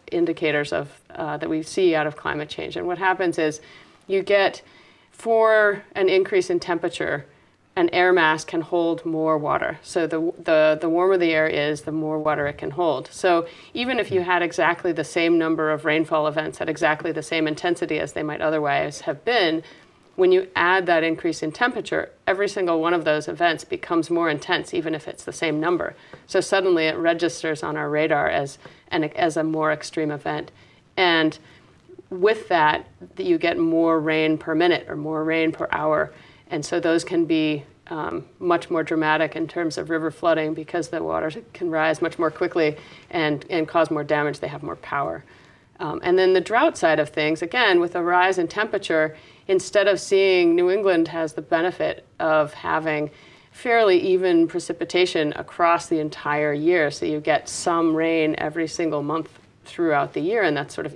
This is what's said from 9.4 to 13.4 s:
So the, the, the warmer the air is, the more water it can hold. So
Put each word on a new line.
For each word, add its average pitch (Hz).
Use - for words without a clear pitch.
So 165
the, 165
the, 156
the 170
warmer 180
the 170
air 156
is, 147
the 156
more 156
water 151
it 147
can 156
hold. 147
So 170